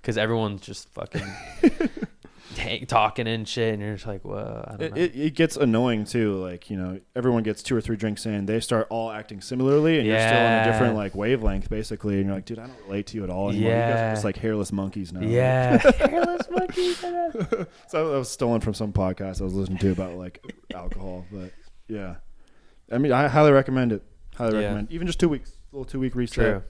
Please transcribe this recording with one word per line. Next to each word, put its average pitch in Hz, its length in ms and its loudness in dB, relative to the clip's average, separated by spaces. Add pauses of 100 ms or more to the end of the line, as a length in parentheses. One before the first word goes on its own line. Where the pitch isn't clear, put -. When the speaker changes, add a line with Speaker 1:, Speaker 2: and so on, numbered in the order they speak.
Speaker 1:
'Cause 110 120 -2
everyone's 107 460 0
just - 320 -16
fucking - 260 -6 (420)
Speaker 2:
<laughs> - 40 8 (880)
Speaker 1:
ta-, - 320 -6
talking 113 400 -2
and 113 200 -6
shit, 113 280 -2
and 104 80 -8
you're 104 120 -8
just 101 120 -12
like, 101 160 -10
"Whoa, 107 440 -10
I - 100 -16
don't 104 60 -8
Speaker 2:
It, 101 120 -8
Speaker 1:
know." 143 80 -4
Speaker 2:
it, 175 140 -2
it 147 180 -2
gets 160 220 2
annoying 117 480 2
too. 107 320 0
Like, 90 340 -8
you 104 60 -4
know, 92 240 -6 (140)
everyone 123 280 2
gets 107 200 -2
two 127 140 0
or 110 40 2
three 113 160 -4
drinks 104 300 -4
in, 104 200 -2
they 110 140 0
start 110 300 0
all 113 200 -4
acting 107 300 -12
similarly, 143 580 4
and 120 80 2
you're 110 120 4
still 113 120 4
on 113 60 6
a - 20 6 (180)
Speaker 1:
Yeah. 110 160 4
Speaker 2:
different, 113 240 4
like, 101 180 -4
wavelength 104 540 0
basically, 107 500 -4
and 98 80 0
you're 98 80 -2
like, 95 100 -8
"Dude, 113 140 -10
I 113 80 -16
don't 127 100 -18 (100)
relate 101 220 -4
to - 80 -10
you 104 80 -4
at 90 60 -4
all 98 200 -2
anymore. 107 200 2
You 113 60 4
guys 117 180 2
are - 20 2
Speaker 1:
Yeah. 113 180 0
Speaker 2:
just, 107 100 -2
like, 101 120 -2
hairless 107 360 -2
monkeys 98 400 -6
now." 90 80 -10
Speaker 1:
Yeah, 127 580 4
Speaker 2:
<laughs> 269 300 6
Speaker 1:
hairless 349 420 0
monkeys. 359 480 -2
Speaker 2:
So 220 1120 -4
that 139 80 0
was 123 120 -4
stolen 117 300 0
from 107 140 -2
some 107 180 -4
podcast 95 480 -2
I 95 40 -2
was 92 100 -2
listening 95 240 -2
to 98 140 4
about, 90 240 -4
like, 90 280 -14 (300)
alcohol, 90 580 -8
but 92 200 -12 (360)
yeah. 95 280 -8 (720)
I 117 80 -2
mean, 139 140 4
I 135 160 4
highly 151 240 8
recommend 131 400 4
it. 101 100 -2 (340)
Highly 113 220 0
Speaker 1:
Yeah. - 80 2
Speaker 2:
recommend. 104 260 -4
Even 170 140 -4
just 170 120 -2
two 175 100 6
weeks, - 300 -4 (140)
a 143 40 -14
little 131 140 -8
two-week 131 240 -2
reset. 123 200 -2
Speaker 1:
True. 107 360 4